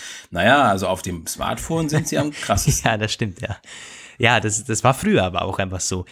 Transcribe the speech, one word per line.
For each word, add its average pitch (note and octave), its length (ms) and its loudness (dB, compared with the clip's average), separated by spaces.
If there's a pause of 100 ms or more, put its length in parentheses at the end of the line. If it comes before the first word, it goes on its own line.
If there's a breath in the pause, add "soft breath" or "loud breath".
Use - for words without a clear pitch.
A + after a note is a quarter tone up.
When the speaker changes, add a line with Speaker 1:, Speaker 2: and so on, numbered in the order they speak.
(300 loud breath)
Speaker 1:
naja, A2+ 360 4
also G2 220 2
auf F#2 140 0
dem E2+ 240 -6
Smartphone - 640 -4
sind D3+ 180 0
sie D3+ 120 -2
am D3 120 0
Speaker 2:
<laughs> - 100 -12
Speaker 1:
krassesten. - 500 2
Speaker 2:
Ja, A2 60 0
das G#2+ 140 -2
stimmt, G#2 300 -6
ja. - 160 -6 (600 loud breath)
Ja, A#2 220 4
das, G2+ 240 -2
das A2 220 -2
war C3 80 6
früher F3 300 2
aber F2+ 180 -2
auch F#2 180 -4
einfach F#2+ 220 -4
so. F#2 300 -4